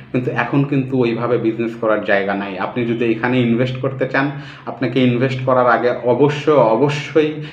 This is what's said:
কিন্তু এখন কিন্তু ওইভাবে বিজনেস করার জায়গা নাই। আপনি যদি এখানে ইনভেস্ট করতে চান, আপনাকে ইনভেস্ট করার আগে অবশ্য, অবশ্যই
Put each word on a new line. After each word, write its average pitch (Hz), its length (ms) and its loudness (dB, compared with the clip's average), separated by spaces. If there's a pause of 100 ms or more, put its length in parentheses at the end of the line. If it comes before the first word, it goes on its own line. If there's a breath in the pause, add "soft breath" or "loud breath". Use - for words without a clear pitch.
(120)
কিন্তু 123 200 -2
এখন 135 320 0
কিন্তু 131 380 0
ওইভাবে 117 360 0
বিজনেস 113 440 -2
করার 107 220 0
জায়গা 101 300 0
নাই। 98 260 -6
আপনি 117 260 -4
যদি 117 200 -2
এখানে 120 340 0
ইনভেস্ট 120 420 0
করতে 131 260 -4
চান, 139 240 0 (340 loud breath)
আপনাকে 127 380 -2
ইনভেস্ট 123 420 0
করার 127 220 4
আগে 120 220 4 (140)
অবশ্য, 135 480 2
অবশ্যই 143 840 2 (200 loud breath)